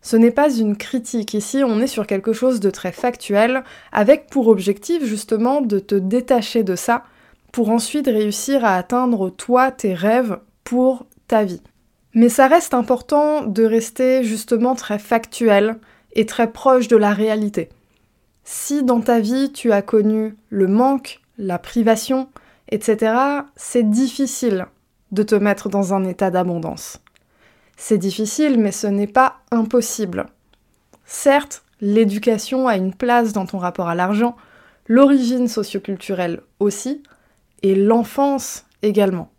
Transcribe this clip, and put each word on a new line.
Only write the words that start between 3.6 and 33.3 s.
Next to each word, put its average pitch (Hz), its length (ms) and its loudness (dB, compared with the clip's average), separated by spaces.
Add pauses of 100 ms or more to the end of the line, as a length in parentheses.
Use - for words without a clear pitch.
avec 240 340 4
pour 233 220 2
objectif, 220 560 0
justement, 226 560 -2
de 208 180 -2
te 196 160 -4
détacher 214 680 0
de 185 120 -2
ça, 240 300 -4 (480)
pour 226 160 0
ensuite 254 380 -2
réussir 220 580 0
à 196 100 2
atteindre, 214 560 -2
toi, 247 400 2
tes 214 220 -4
rêves 214 440 0 (260)
pour 254 440 0 (200)
ta 220 160 2
vie. 180 200 -8 (500)
Mais 226 160 6
ça 262 180 4
reste 339 260 2
important 285 720 0
de 214 200 0
rester, 240 600 0
justement, 233 520 0
très 208 240 -6
factuel 220 800 0 (340)
et 220 140 2
très 226 260 -2
proche 254 360 2
de 233 100 6
la 208 160 4
réalité. 208 560 -2 (720)
Si - 400 -6
dans 247 160 2
ta 233 220 2
vie, 262 320 -2
tu - 180 -2
as 202 100 2
connu 214 540 0 (140)
le 190 180 0
manque, 262 540 0 (160)
la 185 200 -6
privation, 233 680 -2 (420)
et 214 120 -4
cetera, 247 640 0 (100)
c'est 233 340 0
difficile 240 800 -2 (440)
de 202 120 0
te 214 120 2
mettre 202 340 0
dans 196 240 -2
un 190 100 0
état 185 260 -2
d'abondance. 170 680 -6 (760)
C'est - 200 0
difficile, 214 600 0
mais 202 140 0
ce - 140 -6
n'est 202 200 -2
pas 254 300 0 (140)
impossible. 220 760 -2 (800)
Certes, - 580 0 (160)
l'éducation 214 880 0
a 226 80 0
une 185 180 -2
place 240 380 0